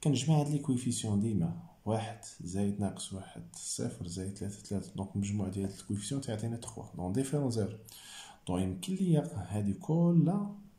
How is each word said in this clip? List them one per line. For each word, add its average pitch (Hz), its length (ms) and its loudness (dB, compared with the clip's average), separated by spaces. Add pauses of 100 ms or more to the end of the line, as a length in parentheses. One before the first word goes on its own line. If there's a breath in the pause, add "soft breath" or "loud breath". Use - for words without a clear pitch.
كنجمع 151 320 4
هاد 143 140 4
لي 147 100 2
كويفيسيون 117 600 2
ديما، 101 380 2 (280)
واحد 110 340 -2 (220)
زائد 101 380 0
ناقص - 340 -4
واحد، - 300 -10 (100)
صفر - 540 -6
زائد 92 260 -4
تلاتة، 101 280 -8
تلاتة. - 340 -6
دونك 95 200 -4
المجموع 101 320 0
ديال 98 180 -2
هاد 98 140 -4
الكويفيسيون 107 420 -2
تيعطينا 117 360 -4
تخوا. - 260 -10 (120)
دونك 92 200 -2
ديفيرون 135 360 2
زيرو. 110 260 0 (720 loud breath)
دونك 90 160 2
يمكن 95 300 -2
ليا 180 360 4 (200)
هادي 101 240 0
كلها 170 840 4 (240)